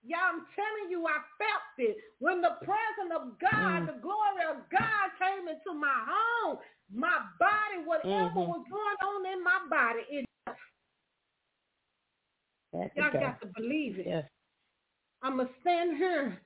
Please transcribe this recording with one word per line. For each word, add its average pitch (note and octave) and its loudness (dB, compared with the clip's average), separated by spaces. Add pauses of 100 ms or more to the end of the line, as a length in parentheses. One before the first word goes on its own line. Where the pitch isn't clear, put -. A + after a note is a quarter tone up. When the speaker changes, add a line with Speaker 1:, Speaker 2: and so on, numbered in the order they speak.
Speaker 1:
Yeah, E4 -2
I'm E4 -4 (100)
telling G#4 -2
you, E4 -2
I D4+ 0 (160)
felt G#4 0 (160)
it. A3 2 (220)
When F4+ 2
the E4+ 6 (100)
presence G#4+ -2
of C4 -4
God, F#4+ 4 (320)
Speaker 2:
Mm. - 0
Speaker 1:
the D4+ -6
glory G4 0
of C#4+ -6
God G4+ 2
came F#4 0
into D#4+ -8
my C#4 0
home, G#4 0 (340)
my D#4 2 (200)
body, G#4 4
whatever G3 2
Speaker 2:
Mm-hmm. E3+ 0 (120)
Speaker 1:
was - -4
going G#4 -2
on G4 -2
in F#4 -4
my F4+ 4
body, A#3+ 2
it C#4+ -4 (2500)
Speaker 2:
That's F3 -4
Speaker 1:
y'all D4 2
Speaker 2:
okay. B3 0
Speaker 1:
got B3+ -2
to A3+ -12
believe A3+ -4
it. F3 -6
Speaker 2:
Yes. E3 -2 (960)
Speaker 1:
I'ma B3+ 0 (160)
stand F4 2
here. C#4+ 0